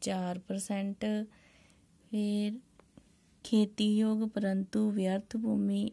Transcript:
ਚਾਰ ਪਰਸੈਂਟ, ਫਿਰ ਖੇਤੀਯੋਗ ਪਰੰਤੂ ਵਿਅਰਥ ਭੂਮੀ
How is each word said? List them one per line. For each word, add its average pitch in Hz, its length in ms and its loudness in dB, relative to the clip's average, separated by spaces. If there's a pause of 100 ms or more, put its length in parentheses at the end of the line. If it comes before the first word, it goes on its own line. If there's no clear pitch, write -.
ਚਾਰ 180 380 -4
ਪਰਸੈਂਟ, 196 640 -6 (1080)
ਫਿਰ 208 480 -2 (840)
ਖੇਤੀਯੋਗ 214 840 2
ਪਰੰਤੂ 202 640 0
ਵਿਅਰਥ 196 460 0
ਭੂਮੀ 208 560 0